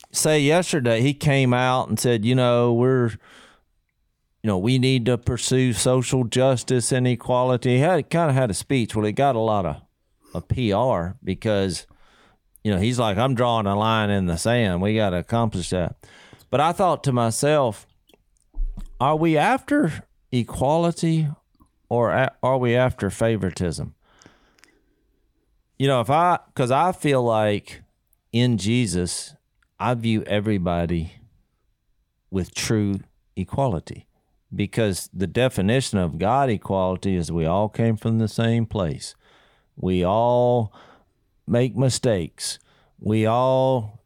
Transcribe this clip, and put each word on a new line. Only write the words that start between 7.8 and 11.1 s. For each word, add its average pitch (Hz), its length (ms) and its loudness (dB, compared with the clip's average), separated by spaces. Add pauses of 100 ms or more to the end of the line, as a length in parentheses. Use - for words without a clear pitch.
kinda 165 240 0
had 127 180 0
a - 20 -4
speech. 120 400 -2
Well, 107 120 0
it 107 80 -2
got 135 240 2
a - 20 0
lot 107 260 0
of, 76 120 -4 (560)
of 87 160 -10
P 113 240 0
R 101 500 0